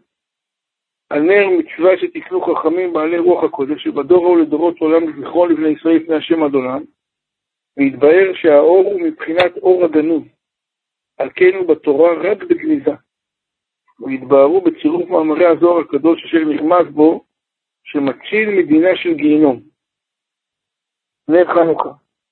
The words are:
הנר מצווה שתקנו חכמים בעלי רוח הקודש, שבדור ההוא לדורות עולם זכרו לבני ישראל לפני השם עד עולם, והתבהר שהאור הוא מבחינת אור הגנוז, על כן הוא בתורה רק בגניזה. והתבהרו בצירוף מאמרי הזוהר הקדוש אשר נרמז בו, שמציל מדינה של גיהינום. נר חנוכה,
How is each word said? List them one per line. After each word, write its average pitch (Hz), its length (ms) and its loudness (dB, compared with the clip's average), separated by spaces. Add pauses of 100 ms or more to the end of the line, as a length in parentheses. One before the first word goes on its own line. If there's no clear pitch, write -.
(1120)
הנר 190 380 2 (100)
מצווה 175 400 0
שתקנו 180 420 -6
חכמים 170 520 -4
בעלי 160 260 -2
רוח 170 260 0
הקודש, 139 380 -6
שבדור 156 440 2
ההוא 175 120 4
לדורות 160 400 -2
עולם 156 420 -2
זכרו 165 260 -2
לבני 156 220 0
ישראל 160 280 0
לפני 160 200 -2
השם 160 260 -2
עד 143 120 -2
עולם, 131 280 -4 (920)
והתבהר 143 580 2
שהאור 160 500 4
הוא 190 160 -4
מבחינת 170 560 -4
אור 180 280 2
הגנוז, 156 380 -2 (960)
על 139 180 -6
כן 185 180 2
הוא 185 140 -6
בתורה 156 460 2
רק 180 280 -4
בגניזה. 156 520 -2 (1040)
והתבהרו 135 600 2
בצירוף 170 500 -4
מאמרי 160 360 0
הזוהר 170 340 2
הקדוש 151 440 -2
אשר - 140 -2
נרמז 156 560 0
בו, 151 300 2 (600)
שמציל 156 680 -4
מדינה 170 460 2
של 170 180 -4
גיהינום. 147 460 0 (1700)
נר 170 260 2
חנוכה, 165 360 0 (420)